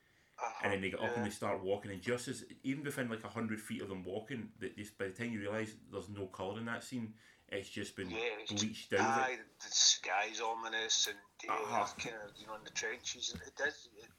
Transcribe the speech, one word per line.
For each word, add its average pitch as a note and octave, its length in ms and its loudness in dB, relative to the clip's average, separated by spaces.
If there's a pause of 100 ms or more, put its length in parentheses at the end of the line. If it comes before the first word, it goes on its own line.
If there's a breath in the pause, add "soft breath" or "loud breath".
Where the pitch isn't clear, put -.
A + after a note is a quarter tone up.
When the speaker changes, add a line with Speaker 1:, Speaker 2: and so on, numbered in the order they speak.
(380 soft breath)
Speaker 1:
Uh-huh, - 260 -2
Speaker 2:
and G2+ 80 4
then F#2+ 80 2
they F#2+ 100 0
get - 100 -4
up A2 60 2
and A#2+ 120 0
Speaker 1:
yeah. A2 60 2
Speaker 2:
they G2+ 60 0
start G2 320 0
walking, G2 300 0
and F#2 100 -6
just B2 260 0
as, A#2+ 160 -6 (200)
even C#3 200 0
within, C#3 240 0
like, A2+ 160 -4
a G#2 40 -6
hundred A2 320 -2
feet - 220 -4
of G2 60 -4
them F#2 160 -4
walking, G#2+ 540 -4
that - 180 -6
just - 220 -10
by G2 100 0
the F#2+ 60 -4
time A#2+ 180 -2
you G#2 80 0
realise G#2+ 340 0 (160)
there's F#2+ 200 -6
no G2+ 160 -4
colour G2 320 -4
in A#2 80 -4
that A#2 180 -4
scene, A2+ 300 -4 (340 loud breath)
it's G2 200 -4
just G2+ 280 -6
been F#2 140 -4
Speaker 1:
Yeah, A2 80 -2 (220)
it's G#2+ 120 -4
Speaker 2:
bleached G#2+ 420 0
out G2 60 6
of - 60 8
it. C3 260 4
Speaker 1:
aye, A#2 60 -4 (220)
the - 100 -10
sky's G#2+ 720 6
ominous, A2+ 680 2
and, G#2 120 -4 (240)
you - 60 -4
know, G3 60 4
Speaker 2:
Uh-huh. G#2+ 320 4 (100)
Speaker 1:
they're B2 160 -2
kinda, G#2 240 -8
you G#2+ 120 -14
know, A2 80 -6
in G#2+ 80 -10
the - 60 -12
trenches, A#2+ 640 -2
and - 100 -6
it - 140 -14
does, D3 400 0
it, - 80 -16 (140)